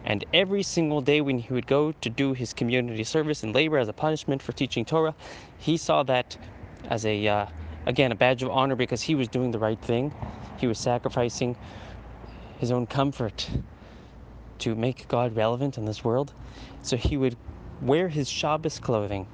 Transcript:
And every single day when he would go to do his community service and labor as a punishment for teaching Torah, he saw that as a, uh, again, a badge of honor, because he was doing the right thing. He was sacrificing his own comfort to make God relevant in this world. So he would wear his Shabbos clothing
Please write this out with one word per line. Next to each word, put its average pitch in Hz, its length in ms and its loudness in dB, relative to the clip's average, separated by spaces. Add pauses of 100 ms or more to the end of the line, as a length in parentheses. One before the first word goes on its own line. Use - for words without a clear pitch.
And 104 300 -2
every 196 280 4
single 151 380 2
day 143 220 4
when 135 180 2
he 120 140 -6
would 120 120 0
go 151 280 2
to - 160 -4
do 135 240 2
his 123 180 -4
community 120 540 0
service 151 380 0
and 110 120 -2
labor 151 220 4
as 120 100 4
a 107 60 -6
punishment 151 480 0
for - 100 -6
teaching 123 320 0
Torah, 160 320 2 (420)
he 165 200 0
saw 151 260 4
that 131 320 2 (540)
as 110 160 0
a, 107 200 2
uh, 104 200 4 (400)
again, 127 260 4
a 110 40 0
badge 127 280 4
of 127 60 0
honor, 131 260 2
because 120 260 0
he 160 140 2
was 127 140 0
doing 127 220 0
the 110 80 -2
right 110 200 0
thing. 127 340 0 (440)
He 131 100 0
was 110 100 0
sacrificing 123 760 0 (1000)
his 123 160 0
own 123 140 0
comfort 135 600 -2 (1120)
to 113 160 0
make 120 320 0
God 120 260 2
relevant 120 440 2
in 110 80 -4
this 107 180 -4
world. 127 300 2 (480)
So - 160 0
he 147 180 0
would 127 220 2 (440)
wear 147 260 4
his 147 220 -2
Shabbos 156 500 -2
clothing 101 540 0